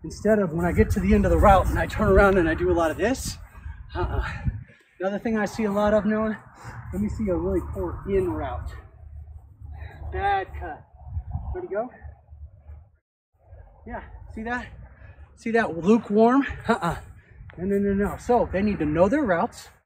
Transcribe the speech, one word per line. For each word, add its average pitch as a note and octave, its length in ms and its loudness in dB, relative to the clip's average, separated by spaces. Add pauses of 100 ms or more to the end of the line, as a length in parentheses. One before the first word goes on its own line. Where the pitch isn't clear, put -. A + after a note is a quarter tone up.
instead G#3 340 2
of F3+ 140 0
when E3+ 140 -2
I E3+ 60 0
get - 180 4
to G3+ 100 2
the G3 140 4
end G3+ 100 4
of F3+ 60 2
the E3 80 4
route F#3+ 280 8
and D#3 120 0
I E3 80 0
turn G#3 220 0
around G3 280 8
and E3 120 4
I D#3+ 60 2
do F3 160 0
a F3 40 4
lot E3 160 2
of D3 60 -6
this, A#3 420 -2 (560)
uh-uh. - 300 -2 (760)
Another F#3+ 200 -2
thing A3 180 -2
I G#3 80 0
see A3 180 -4
a G3+ 60 0
lot G#3 240 2
of, G#3 100 4
Noah, G#3+ 320 0 (560)
let F#3 80 -4
me G#3+ 80 -2
see A3 200 -4
a F3 80 0
really F3+ 240 0 (120)
poor F3 360 -8
in F#3 240 0
route. - 400 -6 (1400)
Bad F#3+ 360 -2 (100)
cut. E3 240 -12 (720)
Ready F4+ 140 -8
to - 40 -8
go? A#3+ 180 -4 (2000)
Yeah, A3 160 -12 (320)
see A3 80 -12
that? A#3 240 -8 (720)
See A3+ 160 -6
that F#3 260 0
lukewarm? A3+ 640 4 (220)
Uh-uh. F3 300 0 (600)
No, E3+ 80 -8
no, G3+ 140 0
no, G3+ 160 2
no. G3 240 0
So A#3 340 2
they F#3+ 100 0
need G#3 180 0
to D#3 40 0
know D#3+ 240 4
their D4 140 2
routes. F#3+ 460 -2 (180)